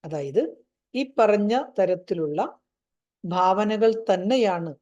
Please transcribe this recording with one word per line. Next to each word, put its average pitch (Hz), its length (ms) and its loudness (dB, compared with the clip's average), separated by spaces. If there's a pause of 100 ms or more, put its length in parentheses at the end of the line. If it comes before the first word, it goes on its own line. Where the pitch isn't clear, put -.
അതായത്, 151 380 -2 (520)
ഈ 262 80 -2 (160)
പറഞ്ഞ 208 360 4 (240)
തരത്തിലുള്ള 180 600 -2 (840)
ഭാവനകൾ 202 640 2 (200)
തന്നെയാണ് 185 720 0